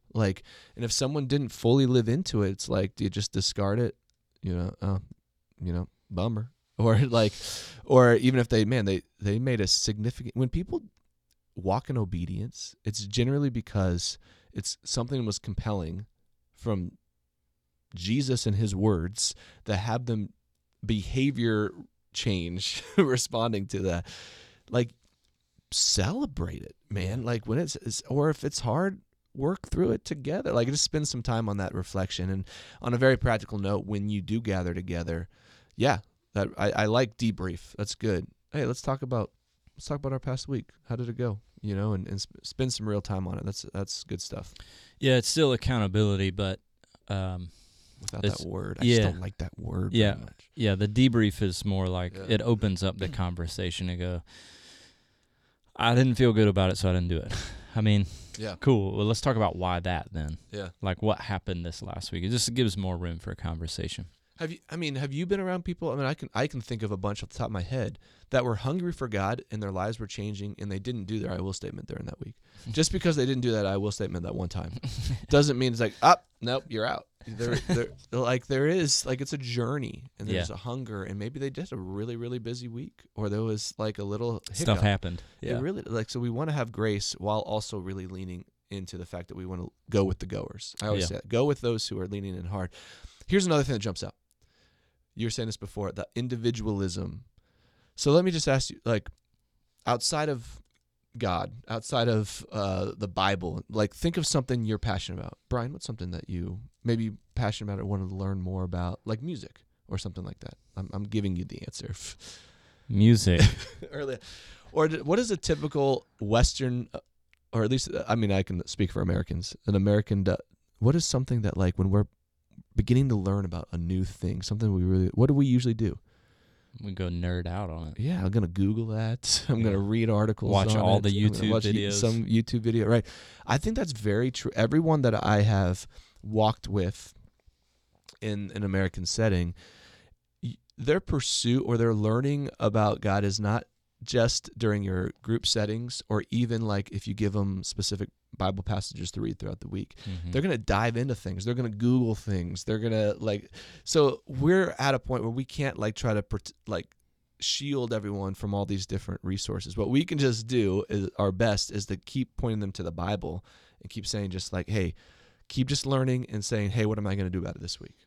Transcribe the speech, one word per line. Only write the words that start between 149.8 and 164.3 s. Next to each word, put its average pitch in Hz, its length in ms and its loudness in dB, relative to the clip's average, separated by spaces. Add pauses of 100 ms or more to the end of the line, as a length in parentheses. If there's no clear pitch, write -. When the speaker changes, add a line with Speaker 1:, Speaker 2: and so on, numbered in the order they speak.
Speaker 2:
Mm-hmm. 87 220 -8
Speaker 1:
They're 131 100 2
gonna 165 160 0
dive 113 400 0
into 127 160 0
things. 95 320 -6
They're 120 80 0
gonna 120 160 -2
Google 117 460 2
things. 90 480 -4
They're 110 160 -2
gonna, 110 400 2
like, 104 320 -2 (320)
so 143 420 4
we're 170 540 4
at 135 160 4
a 123 40 2
point 123 240 -2
where 113 80 -2
we 127 140 -4
can't, - 320 -4
like, 107 180 -2
try 113 180 0
to 104 100 0
prote-, - 300 -6 (120)
like, 98 220 -4 (520)
shield 139 540 -2
everyone 101 400 -2
from 101 200 -4
all 101 120 0
these 95 220 -4
different - 360 -6
resources. 95 540 -6
What 107 120 0
we 139 160 4
can 160 120 -4
just 117 300 2
do 104 420 2
is, 98 200 0 (100)
our 101 120 2
best 101 400 0
is 101 160 -6
to 120 100 -4
keep - 400 -6
pointing 113 240 -2
them 98 120 -4
to 95 100 -8
the 87 80 -4
Bible 87 520 -4 (380)
and - 80 -16
keep - 180 -10
saying 101 240 -2